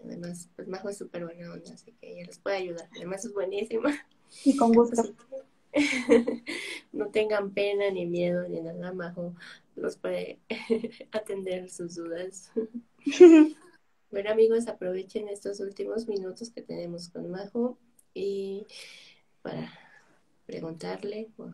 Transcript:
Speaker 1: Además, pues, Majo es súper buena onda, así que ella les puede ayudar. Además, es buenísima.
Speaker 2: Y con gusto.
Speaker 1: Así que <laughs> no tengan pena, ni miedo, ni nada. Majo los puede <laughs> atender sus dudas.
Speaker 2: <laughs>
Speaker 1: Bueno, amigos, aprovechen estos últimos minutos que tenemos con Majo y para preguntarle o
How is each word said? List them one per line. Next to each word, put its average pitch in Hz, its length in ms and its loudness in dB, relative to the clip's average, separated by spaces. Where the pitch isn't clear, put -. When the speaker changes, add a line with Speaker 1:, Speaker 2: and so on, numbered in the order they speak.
Speaker 1:
Además, 175 500 -12
pues, 190 140 -14
Majo 190 200 -10
es 202 100 -10
súper 175 260 -12
buena 170 280 -16
onda, 170 220 -18
así - 260 -20
que - 120 -20
ella 175 140 -18
les - 120 -20
puede 196 200 -4
ayudar. 170 360 -8
Además, 185 300 -10
es 202 100 -12
buenísima. 208 580 -2
Speaker 2:
Y 277 120 6
con 233 160 6
gusto. 233 280 6
Speaker 1:
Así 214 140 -4
que - 300 -16
<laughs> 254 720 4
no 208 160 -4
tengan 208 440 0
pena, 202 380 0
ni 180 160 -4
miedo, 175 420 0
ni 170 120 -6
nada. 175 320 -10
Majo 175 420 -8
los - 220 -6
puede 180 420 -6
<laughs> 226 640 -6
atender 190 580 -8
sus 175 260 -12
dudas. 170 560 -12
Speaker 2:
<laughs> 311 540 12
Speaker 1:
Bueno, 202 200 -2
amigos, 226 380 4
aprovechen 190 600 -6
estos 202 300 -8
últimos 202 480 -8
minutos 196 440 -8
que - 120 -16
tenemos 175 460 -12
con 170 240 -12
Majo 233 440 -6
y 196 500 -6
para - 300 -10
preguntarle 185 920 -10
o 180 180 -16